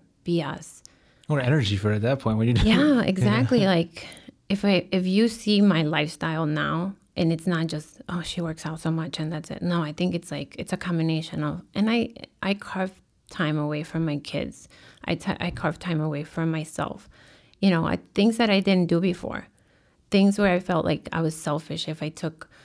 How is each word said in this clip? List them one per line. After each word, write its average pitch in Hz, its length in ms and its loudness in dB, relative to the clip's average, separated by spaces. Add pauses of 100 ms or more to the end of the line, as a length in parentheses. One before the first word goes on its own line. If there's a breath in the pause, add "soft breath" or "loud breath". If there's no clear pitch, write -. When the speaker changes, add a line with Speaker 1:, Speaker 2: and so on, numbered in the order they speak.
(240)
Speaker 1:
B 170 180 0
S. 156 400 -10 (460 soft breath)
Speaker 2:
Or 147 140 0
energy 123 340 2
for 104 160 0
it 107 60 2
at 101 60 -2
that 135 160 0
point 110 180 0
when 113 100 2
you 123 60 4 (100)
Speaker 1:
Yeah, 269 380 4
Speaker 2:
<laughs> - 120 0
Speaker 1:
exactly. 214 500 2
Speaker 2:
Yeah. 190 60 4
Speaker 1:
Like, 170 380 0 (400 loud breath)
if 196 160 -2
I, 196 280 2
if 185 140 0
you 202 220 4
see 208 340 2
my 180 220 6
lifestyle 160 640 -2
now, 151 500 -2 (220)
and 165 140 2
it's 165 160 -2
not 165 200 0
just, - 420 -10
"Oh, 175 120 -4
she - 200 -8
works 160 240 -8
out 156 160 -8
so 165 100 -2
much 160 300 -4
and 156 100 -4
that's 165 180 -8
it." - 120 -10
No, 170 200 0
I 151 120 -4
think 180 200 -2
it's 170 180 -8
like, 143 280 -8
it's - 140 -6
a 180 40 -4
combination 160 680 -2
of, 156 180 -4 (120)
and 208 160 0
I, 226 200 0 (340)
I 196 120 0
carve 190 360 -6 (400)
time 151 260 -2
away 151 260 -2
from 165 220 -4
my 147 120 -2
kids. - 500 -8 (380 loud breath)
I 170 100 0
t-, 180 240 -4
I 175 100 -4
carve 165 300 -4
time 165 220 -2
away 151 240 -4
from 165 260 -2
myself. - 560 -6 (540 soft breath)
You 196 80 6
know, 165 180 4
I, 175 120 -2 (160)
things 220 220 4
that 233 120 4
I 196 100 4
didn't 185 300 4
do 170 100 4
before. - 480 -2 (640 soft breath)
Things 202 260 6
where 202 160 4
I 180 60 2
felt 180 260 0
like 165 280 -2
I 165 80 0
was 160 140 0
selfish 156 520 -4
if 156 160 -6
I 151 60 -4
took 160 400 -8 (160 soft breath)